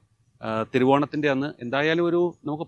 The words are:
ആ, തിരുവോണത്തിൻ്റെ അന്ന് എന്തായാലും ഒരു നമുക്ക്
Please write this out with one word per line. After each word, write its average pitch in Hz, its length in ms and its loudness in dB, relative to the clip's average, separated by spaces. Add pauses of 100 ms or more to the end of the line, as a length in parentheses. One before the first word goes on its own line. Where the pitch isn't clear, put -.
(420)
ആ, 113 80 -6 (240)
തിരുവോണത്തിൻ്റെ 139 560 2
അന്ന് 139 200 -2 (120)
എന്തായാലും 151 440 0
ഒരു 170 160 2 (240)
നമുക്ക് 151 220 -6